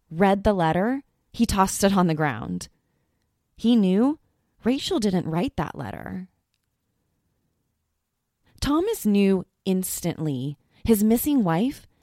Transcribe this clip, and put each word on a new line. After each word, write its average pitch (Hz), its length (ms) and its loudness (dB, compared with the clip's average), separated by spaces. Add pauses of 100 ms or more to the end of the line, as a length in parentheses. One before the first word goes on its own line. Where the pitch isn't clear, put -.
(120)
read 196 320 2
the 214 100 2
letter, 185 500 0 (280)
he 233 140 0
tossed 190 380 0
it 196 120 4
on 185 120 4
the 160 80 0
ground. 156 520 -4 (880)
He 233 200 2
knew 214 440 2 (440)
Rachel 277 360 0
didn't 190 280 0
write 180 280 -4
that - 220 -8
letter. 185 520 -12 (2250)
Thomas 349 460 -2
knew 196 400 2 (200)
instantly 156 920 -4 (260)
his 208 200 2
missing 240 400 2
wife 185 440 -2 (160)